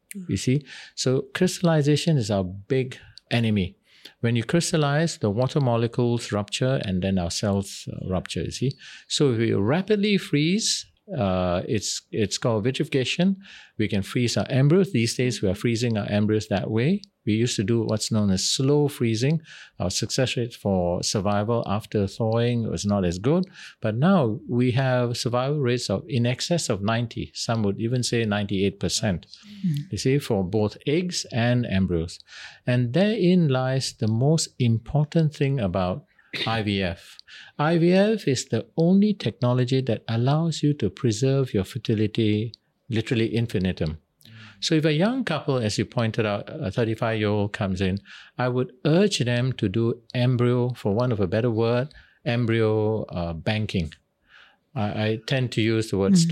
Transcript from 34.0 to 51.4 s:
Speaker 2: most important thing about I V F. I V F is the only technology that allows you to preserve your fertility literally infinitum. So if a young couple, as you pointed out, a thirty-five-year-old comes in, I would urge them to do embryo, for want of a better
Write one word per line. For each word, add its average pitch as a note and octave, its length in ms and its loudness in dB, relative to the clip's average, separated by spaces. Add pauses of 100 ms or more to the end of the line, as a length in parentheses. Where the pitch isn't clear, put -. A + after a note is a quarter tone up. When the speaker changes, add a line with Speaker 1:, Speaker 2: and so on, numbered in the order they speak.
Speaker 2:
most C3+ 400 2 (100)
important D3 800 2
thing C#3 240 0
about F#2 460 -2 (420)
I A2+ 160 0
V G2 180 0
F. - 360 -6 (420)
I D#3+ 180 2
V F3 160 4
F G#3 340 2
is C3 180 0
the - 200 -2 (100)
only G3 380 4
technology B2+ 680 0
that A#2+ 260 -2
allows C#3+ 560 0
you D3 120 4
to G#2+ 140 -2
preserve C3 640 0
your F#2+ 120 0
fertility A2 880 0 (360)
literally A2+ 460 0
infinitum. F#2 640 -2 (640)
So - 140 0
if D3+ 80 2
a D#3+ 80 4
young A3 320 0
couple, D3 340 -2
as A2 200 0
you G#2+ 80 2
pointed A2+ 400 -2
out, G#2 220 -2
a - 220 -6
thirty-five-year-old G#2+ 840 0
comes F#2+ 260 -2
in, F#2+ 200 0 (380)
I B2 120 0
would B2+ 240 -2 (100)
urge F#3+ 360 2
them B2 340 0
to G#2+ 160 -2
do A#2 320 0 (120)
embryo, B2 640 2
for G#2 180 -2
want B2 200 0
of G2+ 80 -2
a F#2+ 60 0
better A2 220 0